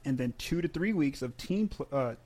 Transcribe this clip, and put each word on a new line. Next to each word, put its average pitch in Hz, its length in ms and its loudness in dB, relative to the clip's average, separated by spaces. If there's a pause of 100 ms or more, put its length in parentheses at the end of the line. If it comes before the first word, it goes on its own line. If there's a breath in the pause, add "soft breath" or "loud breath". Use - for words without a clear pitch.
and 131 140 2
then 123 180 0
two - 240 0
to 170 80 0
three 190 240 0
weeks 143 300 2
of 123 160 -4
team 202 300 0
pl-, - 220 -6
uh, 127 360 0